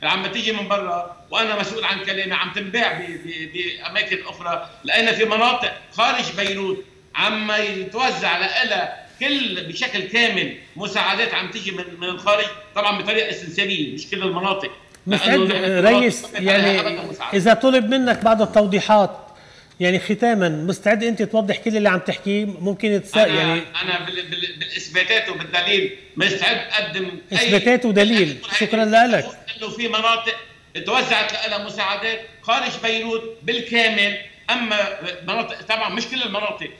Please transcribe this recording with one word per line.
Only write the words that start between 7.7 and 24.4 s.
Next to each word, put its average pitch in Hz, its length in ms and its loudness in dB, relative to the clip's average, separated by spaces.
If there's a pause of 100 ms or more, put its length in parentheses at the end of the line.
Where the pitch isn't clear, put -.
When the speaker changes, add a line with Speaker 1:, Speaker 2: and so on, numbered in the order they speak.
Speaker 1:
لها 190 720 -2 (120)
كل، 247 480 -2
بشكل 202 340 -4
كامل 202 520 0 (220)
مساعدات 202 580 -2
عم 180 180 -4
تيجي 196 200 -8
من، 175 120 -8 (140)
من 180 100 -8
الخارج، 208 380 2 (300)
طبعًا 208 260 0
بطريقة 214 280 0
استنسابية، 180 640 -4
مش 151 160 -12
كل 190 140 -4
المناطق. 190 480 -2 (360)
Speaker 2:
مستعد 190 320 2
Speaker 1:
لأنه 190 420 2
نحن 220 200 8
Speaker 2:
ريس، 240 220 2
Speaker 1:
ما - 160 -10
بدنا 190 120 2
Speaker 2:
يعني 196 280 4
Speaker 1:
أبدًا 170 220 -2
مساعدة. 170 360 -4
Speaker 2:
إذا 202 160 6
طلب 247 360 4
منك 254 340 2
بعض 220 180 6
التوضيحات، 208 760 4 (640)
يعني 180 200 4
ختامًا، 208 500 2
مستعد 185 540 0
أنت 233 180 0
توضح 202 360 0
كل 220 200 0
اللي 208 120 4
عم 185 100 2
تحكيه؟ 196 460 -2
ممكن 196 600 -2
تس-، - 120 -2
Speaker 1:
أنا، 214 100 6
Speaker 2:
يعني 170 340 2 (200)
Speaker 1:
أنا 185 240 -2
بال-، 180 160 -6
بال-، 180 380 -8